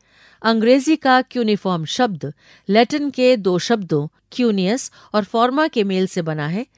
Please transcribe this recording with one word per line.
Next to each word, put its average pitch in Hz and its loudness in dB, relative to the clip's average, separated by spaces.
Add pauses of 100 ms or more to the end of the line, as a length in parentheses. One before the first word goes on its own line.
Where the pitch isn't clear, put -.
(420)
अंग्रेजी 240 2
का 262 2
क्यूनिफॉर्म 202 -2
शब्द 165 -4 (360)
लैटिन 269 2
के 254 2
दो 185 0
शब्दों 165 -2 (260)
cuneus 214 0 (220)
और 208 0
forma 254 0
के 220 0
मेल 190 0
से 185 -4
बना 156 -6
है, 196 -6 (120)